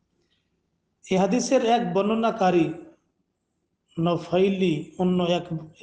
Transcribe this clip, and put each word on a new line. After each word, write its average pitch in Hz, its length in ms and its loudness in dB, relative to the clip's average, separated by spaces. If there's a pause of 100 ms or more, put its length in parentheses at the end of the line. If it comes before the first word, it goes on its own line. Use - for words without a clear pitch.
(1120)
এই 190 80 2
হাদিসের 240 460 2
এক 226 180 2 (120)
বর্ণনাকারী 202 720 2 (1300)
নফাইলি 180 1000 0
অন্য 180 240 2
এক 175 240 -2 (360)